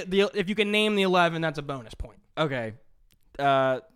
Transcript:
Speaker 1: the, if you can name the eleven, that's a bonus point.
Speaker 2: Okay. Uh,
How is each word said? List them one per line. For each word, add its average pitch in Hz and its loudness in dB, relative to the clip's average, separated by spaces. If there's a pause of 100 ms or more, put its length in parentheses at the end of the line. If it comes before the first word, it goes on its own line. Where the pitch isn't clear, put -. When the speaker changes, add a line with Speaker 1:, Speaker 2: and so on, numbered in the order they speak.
Speaker 1:
the, 196 2
if 190 -4
you 208 -4
can 208 0
name 214 2
the 196 2
eleven, 175 2
that's 156 -2
a - -4
bonus 139 -10
point. - -14 (200)
Speaker 2:
Okay. 131 -2 (640)
Uh, 135 2 (140)